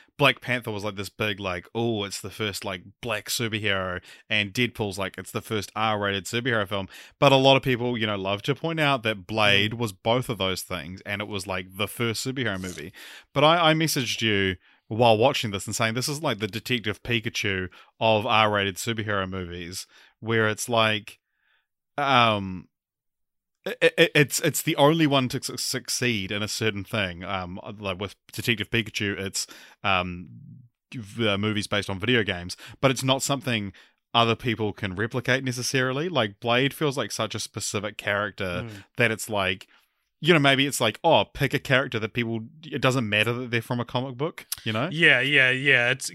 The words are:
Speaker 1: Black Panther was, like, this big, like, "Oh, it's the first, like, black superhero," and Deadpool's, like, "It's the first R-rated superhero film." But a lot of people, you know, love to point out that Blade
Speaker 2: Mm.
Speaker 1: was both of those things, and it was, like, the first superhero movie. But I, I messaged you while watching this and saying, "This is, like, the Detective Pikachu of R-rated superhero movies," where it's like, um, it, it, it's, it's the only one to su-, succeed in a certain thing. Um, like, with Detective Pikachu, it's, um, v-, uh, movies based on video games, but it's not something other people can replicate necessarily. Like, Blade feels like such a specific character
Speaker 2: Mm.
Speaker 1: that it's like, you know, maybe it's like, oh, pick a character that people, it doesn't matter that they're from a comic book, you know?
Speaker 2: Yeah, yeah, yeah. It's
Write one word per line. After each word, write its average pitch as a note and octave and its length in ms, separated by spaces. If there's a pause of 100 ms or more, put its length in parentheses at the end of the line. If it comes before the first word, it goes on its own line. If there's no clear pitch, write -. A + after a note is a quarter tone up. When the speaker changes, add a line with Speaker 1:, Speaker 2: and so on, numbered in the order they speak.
(180)
Speaker 1:
Black C3+ 240
Panther A#2+ 280
was, G2+ 140
like, G2+ 120
this G2 120
big, G#2 320
like, F2+ 340
"Oh, A2+ 300
it's F#2+ 160
the G2 100
first, G#2 340
like, F#2 180 (180)
black G#2+ 280
superhero," G2+ 720 (300)
and G#2 240
Deadpool's, G#2+ 440
like, F#2+ 200
"It's F#2 140
the A2+ 80
first G#2 340
R-rated G#2 520
superhero A#2 420
film." G2 200 (300)
But C#3 140
a C3+ 40
lot C3+ 200
of C3 60
people, B2 360
you A2 80
know, G#2 100
love G2 260
to C#3+ 120
point D#3+ 260
out C#3 220
that G#2 240
Blade G#2 460
Speaker 2:
Mm. A#2 60
Speaker 1:
was A2+ 140
both A#2+ 360
of A2+ 100
those F#2+ 240
things, F2+ 440
and G2+ 160
it G#2 60
was, G2 180
like, F#2 300
the G#2 120
first A#2 360
superhero A#2+ 360
movie. F2 320 (420)
But C#3 100
I, D#3+ 260
I D#3+ 40
messaged D3+ 480
you G2 340 (320)
while A2+ 300
watching B2+ 320
this G2 160
and G#2+ 80
saying, A2+ 200
"This B2 140
is, D3+ 140
like, B2+ 160
the G#2+ 80
Detective G#2+ 560
Pikachu G#2+ 680 (300)
of A2 280
R-rated G#2 500
superhero G#2 520
movies," F2+ 580 (340)
where A2 280
it's G#2+ 200
like, A2 500 (800)
um, A2 680 (960)
it, E3 320
it, E3 180
it's, D3 260
it's D3+ 220
the D#3+ 140
only D#3 300
one C3+ 220
to B2+ 140
su-, - 140
succeed A#2+ 760
in G#2 100
a G#2 60
certain G2+ 360
thing. F#2 400
Um, F#2 360 (180)
like, F#2+ 220
with G2 160 (160)
Detective G#2+ 380
Pikachu, G#2 480
it's, F#2+ 280 (380)
um, F2+ 440 (680)
v-, A2 340
uh, G2 100
movies G#2 280
based G2+ 220
on G2 100
video A2+ 240
games, F2+ 340 (240)
but C3+ 100
it's B2+ 140
not C3+ 180
something A2+ 500 (420)
other A#2 220
people A2 360
can F#2+ 220
replicate B2 500
necessarily. C3 640
Like, A2+ 320
Blade B2 340
feels C#3+ 240
like A2 140
such A2 220
a A2 60
specific G#2 560
character G2+ 720
Speaker 2:
Mm. A2+ 40 (260)
Speaker 1:
that A#2+ 140
it's A2 200
like, F#2+ 380 (520)
you D3+ 120
know, E3 60
maybe C#3 280
it's C#3 140
like, A2+ 220
oh, C3 220
pick - 300
a C#3 40
character C3 400
that G#2+ 140
people, A2+ 280 (240)
it - 160
doesn't B2+ 280
matter G#2+ 240
that B2 180
they're A#2 120
from A#2+ 180
a A#2 40
comic B2+ 320
book, D#3 300 (180)
you A2+ 80
know? A#2+ 200
Speaker 2:
Yeah, D3+ 280
yeah, C3+ 300
yeah. C3 400
It's C3 240